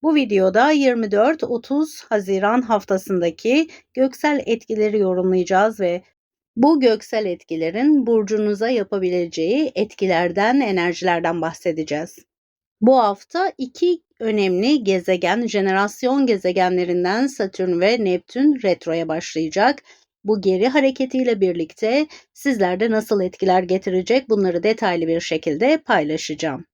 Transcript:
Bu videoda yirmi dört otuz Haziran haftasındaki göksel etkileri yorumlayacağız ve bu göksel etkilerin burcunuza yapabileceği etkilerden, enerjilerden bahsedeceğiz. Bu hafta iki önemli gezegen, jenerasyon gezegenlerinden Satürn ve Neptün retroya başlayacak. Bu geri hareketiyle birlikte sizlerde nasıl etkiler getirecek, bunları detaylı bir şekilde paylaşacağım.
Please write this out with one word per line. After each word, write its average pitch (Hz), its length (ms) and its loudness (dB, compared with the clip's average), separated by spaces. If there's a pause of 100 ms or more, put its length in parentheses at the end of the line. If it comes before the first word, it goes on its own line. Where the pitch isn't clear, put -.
Bu 311 120 2
videoda 208 560 2
yirmi 247 400 2
dört 233 340 2
otuz 277 640 -4
Haziran 202 540 0
haftasındaki 202 1040 0 (260)
göksel 269 520 -2
etkileri 214 520 -2
yorumlayacağız 185 840 2
ve 180 220 -2 (540)
bu 285 240 4
göksel 220 460 0
etkilerin 185 800 0
burcunuza 214 600 0
yapabileceği 190 1040 -2
etkilerden, 190 840 0
enerjilerden 175 800 -2
bahsedeceğiz. 160 760 -6 (600)
Bu 254 180 6
hafta 240 600 -2
iki 330 400 -2 (220)
önemli 214 640 0
gezegen, 190 600 0
jenerasyon 208 800 0
gezegenlerinden 180 1000 0
Satürn 190 540 -4
ve 220 240 2
Neptün 247 580 0
retroya 165 460 -2
başlayacak. 165 760 -2 (420)
Bu 208 160 -2
geri 190 280 2
hareketiyle 262 720 0
birlikte 190 680 -2 (280)
sizlerde 208 560 -2
nasıl 220 320 0
etkiler 185 400 0
getirecek, 185 680 -2
bunları 185 320 0
detaylı 190 440 0
bir 165 140 0
şekilde 165 560 0
paylaşacağım. 156 960 -2